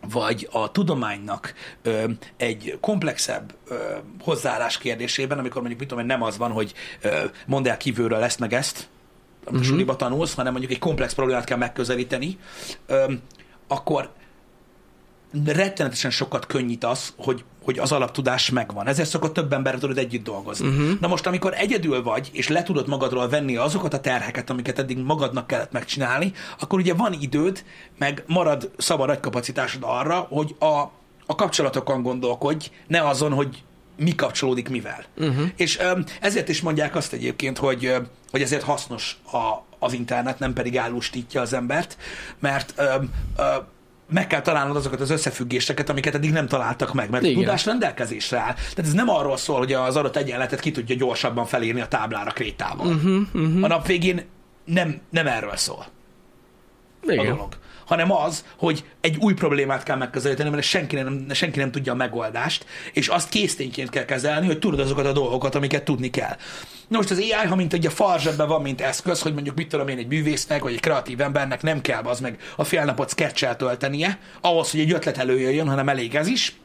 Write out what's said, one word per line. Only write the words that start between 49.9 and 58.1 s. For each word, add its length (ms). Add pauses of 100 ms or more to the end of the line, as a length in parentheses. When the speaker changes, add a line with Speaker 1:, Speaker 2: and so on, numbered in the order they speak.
Speaker 1:
adott 200
egyenletet 440
ki 120
tudja 240
gyorsabban 500
felírni 360
a 60
táblára 440
krétával. 640
Speaker 2:
Mhm, 260 (120)
mhm. 320
Speaker 1:
A 40
nap 200
végén 340 (440)
nem, 440
nem 180
erről 280
szól 300 (1160)
Speaker 2:
Igen. 220
Speaker 1:
a 40
dolog, 280 (320)
hanem 220